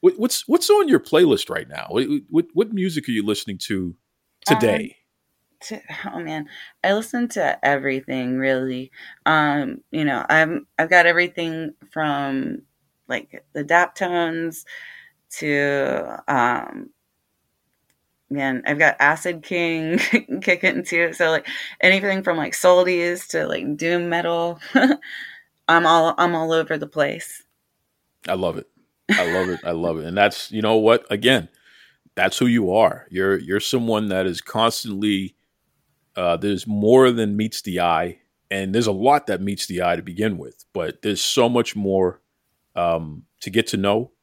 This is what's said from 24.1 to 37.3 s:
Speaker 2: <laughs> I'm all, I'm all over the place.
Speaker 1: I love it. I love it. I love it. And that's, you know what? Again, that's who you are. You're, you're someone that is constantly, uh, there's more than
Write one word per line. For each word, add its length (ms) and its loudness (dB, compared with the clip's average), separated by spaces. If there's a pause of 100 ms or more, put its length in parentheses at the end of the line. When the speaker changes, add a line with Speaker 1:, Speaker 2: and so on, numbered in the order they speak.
Speaker 2:
<laughs> 1000 -2
I'm 180 4
all, 320 6
I'm 180 2
all 160 -2
over 260 0
the 100 -8
place. 540 -4 (840)
Speaker 1:
I 60 -2
love 240 -2
it. 100 -14 (420)
I 240 2
love 160 0
it. 140 -4
I 80 -4
love 260 -4
it. 80 -8
And 120 -4
that's, 340 2
you 100 -4
know 140 4
what? 340 4
Again, 380 2 (680)
that's 220 0
who 100 2
you 260 2
are. 360 2
You're, 300 0
you're 220 -2
someone 480 -2
that 160 0
is 160 -4
constantly, 920 -2 (840)
uh, 180 0
there's 320 -2
more 440 6
than 260 0